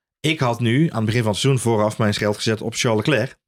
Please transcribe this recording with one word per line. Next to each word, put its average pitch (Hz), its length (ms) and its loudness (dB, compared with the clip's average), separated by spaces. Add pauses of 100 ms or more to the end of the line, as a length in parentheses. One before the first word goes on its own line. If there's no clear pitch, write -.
(200)
ik 156 200 -2
had 120 200 0
nu 123 300 2
aan - 60 -8
het 113 100 0
begin 113 160 0
van 107 80 0
het 98 100 -2
seizoen 131 220 2
vooraf 107 360 0
mijn 104 160 2
geld 104 220 0
gezet 110 260 -2
op 110 120 -6
Charles 107 320 0
Leclerc. 135 300 -2 (100)